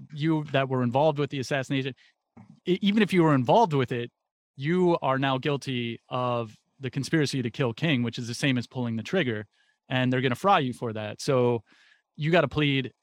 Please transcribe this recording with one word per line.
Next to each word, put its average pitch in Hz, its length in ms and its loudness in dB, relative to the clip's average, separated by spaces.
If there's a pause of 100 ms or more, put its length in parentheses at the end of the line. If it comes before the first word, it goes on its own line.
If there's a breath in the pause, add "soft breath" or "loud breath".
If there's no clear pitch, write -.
(120)
you 156 400 0
that 135 160 2
were 127 140 0
involved 139 360 2
with 143 120 -2
the 147 80 -8
assassination, 135 560 -2 (720 soft breath)
e-, 180 160 0
even 208 180 4
if 190 140 2
you 175 80 6
were 160 120 6
involved 156 380 4
with 135 200 0
it, 120 180 -6 (460)
you 170 460 2
are 131 160 0
now 135 200 0
guilty 127 720 -4
of 120 480 -4 (240)
the 131 100 -6
conspiracy 143 520 0
to 117 80 -4
kill 123 240 -2
King, 151 280 0
which 117 160 -4
is 123 80 -8
the 117 80 -6
same 135 220 0
as 120 100 -4
pulling 120 300 -6
the 110 60 -6
trigger, 117 420 -2 (440)
and 127 220 0
they're 127 120 0
gonna 127 120 0
fry 190 240 4
you 131 140 -2
for 117 220 -8
that. 107 260 -10
So 123 420 2 (540 soft breath)
you 151 140 -4
gotta 165 180 4
plead 139 440 0 (100)